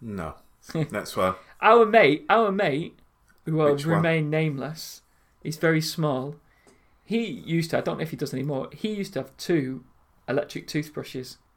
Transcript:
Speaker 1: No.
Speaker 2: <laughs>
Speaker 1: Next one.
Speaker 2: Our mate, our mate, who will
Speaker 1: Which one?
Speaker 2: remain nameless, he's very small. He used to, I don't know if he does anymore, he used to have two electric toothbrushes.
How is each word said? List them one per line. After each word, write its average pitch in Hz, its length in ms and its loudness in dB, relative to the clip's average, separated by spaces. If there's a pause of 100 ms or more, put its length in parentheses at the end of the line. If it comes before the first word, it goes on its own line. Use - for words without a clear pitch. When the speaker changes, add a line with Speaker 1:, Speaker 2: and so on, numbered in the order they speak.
Speaker 1:
No. 95 340 -8 (200)
Speaker 2:
<laughs> - 200 -16
Speaker 1:
Next 151 420 -4
one. 92 180 2 (260)
Speaker 2:
Our 226 260 8
mate, 190 440 6
our 214 220 4
mate, 165 460 -2 (480)
who 160 100 -2
will 151 160 4
Speaker 1:
Which 143 140 -2
one? 165 100 4
Speaker 2:
remain 160 340 2
nameless, 156 720 -2 (400)
he's 156 140 -6
very 160 240 4
small. 147 560 -2 (680)
He 226 200 -2
used 165 460 -2
to, - 80 0
I - 20 0
don't - 180 -4
know 165 40 -6
if 160 80 -4
he - 60 -8
does - 180 -6
anymore, 135 380 -4
he - 220 -4
used 196 200 -6
to 135 60 -4
have - 160 -12
two 135 480 -2 (440)
electric - 400 -4
toothbrushes. 139 680 -8 (180)